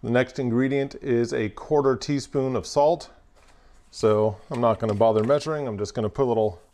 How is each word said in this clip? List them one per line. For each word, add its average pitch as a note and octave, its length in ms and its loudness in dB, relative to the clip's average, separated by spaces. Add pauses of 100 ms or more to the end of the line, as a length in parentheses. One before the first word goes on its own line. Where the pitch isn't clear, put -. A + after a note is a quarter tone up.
The A#2 60 -4
next B2 280 0
ingredient C3+ 640 0
is A#2+ 300 0
a A2+ 160 -2
quarter C3+ 480 0
teaspoon C3 580 -4
of G2+ 140 -4
salt. D3+ 420 0 (800)
So G#2+ 460 2 (120)
I'm A#2+ 120 -6
not A2+ 180 2
gonna G#2+ 160 -2
bother A2 300 4
measuring, D3 420 -2
I'm G#2+ 120 -6
just G#2 160 -6
gonna G#2+ 140 -2
put C#3 180 0
a - 20 0
little G#2+ 340 0 (120)